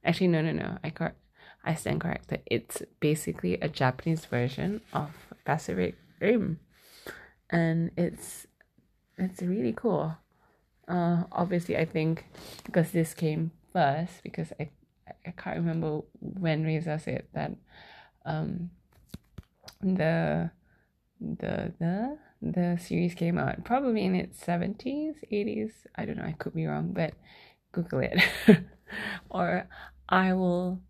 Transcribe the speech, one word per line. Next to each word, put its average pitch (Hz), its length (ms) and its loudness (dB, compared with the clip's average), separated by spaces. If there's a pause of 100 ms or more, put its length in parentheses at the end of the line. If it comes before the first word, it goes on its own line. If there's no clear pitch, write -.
Actually, 175 240 4
no, 160 140 4
no, 160 100 2
no. - 320 -2
I 151 60 -2
cor-, - 260 -4 (480)
I 160 100 0
stand - 280 -2
corrected. - 440 -4
It's - 360 -2 (180)
basically 165 540 0
a 160 140 -2
Japanese 156 580 0
version 135 560 -2 (100)
of 147 180 -2 (340)
Pacific - 520 0 (240)
Rim, 196 400 2 (880)
and 165 480 2
it's, - 500 -4 (680)
it's 185 240 -2
really 214 320 0
cool. 160 440 0 (720)
Uh, 175 460 2
obviously, 175 460 0
I 160 80 4
think 160 400 0 (380)
because 170 260 2
this 160 240 0
came 160 380 0 (200)
first, 160 500 2
because - 380 -8
I, 156 80 -4 (580)
I 175 40 -12
can't - 260 -8
remember 165 460 -2 (180)
when 160 440 -2
Reza 156 340 0
said - 340 -4
that, - 200 -4 (720)
um, 156 440 -4 (1080)
the, 165 720 2 (680)
the, - 600 -4
the, 214 400 -2 (240)
the 175 360 0
series 175 360 0
came 170 240 0
out. 143 260 -2
Probably 240 400 2
in 185 100 2
its 180 300 -2
seventies, 254 680 -2 (160)
eighties. 214 420 -2 (240)
I - 80 -4
don't - 140 -6
know. - 60 -6
I - 80 -4
could - 220 -8
be 160 120 0
wrong, 156 260 -2
but 170 220 -2 (580)
Google 170 280 -2
it. 180 220 4 (240)
<laughs> - 200 8 (640)
Or 185 360 0 (420)
I 185 260 6
will 180 560 2